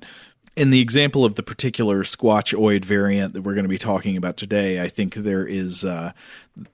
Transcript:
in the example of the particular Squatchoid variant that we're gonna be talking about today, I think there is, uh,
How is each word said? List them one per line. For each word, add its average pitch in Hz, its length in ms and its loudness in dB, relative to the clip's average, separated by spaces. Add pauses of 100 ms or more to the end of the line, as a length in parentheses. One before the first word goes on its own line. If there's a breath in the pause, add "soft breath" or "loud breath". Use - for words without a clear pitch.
(560 loud breath)
in 139 140 4
the 127 120 6
example 131 440 2
of 104 100 2
the - 80 -4
particular 107 600 -2
Squatchoid 107 800 2
variant 101 500 0
that 98 80 -8
we're 101 120 -4
gonna 98 160 -2
be 92 80 -2
talking 95 400 -2
about 87 180 -4
today, 98 460 -2
I 90 80 -4
think 98 260 -4
there 101 320 -2
is, 95 380 -6
uh, 85 260 -6 (640 loud breath)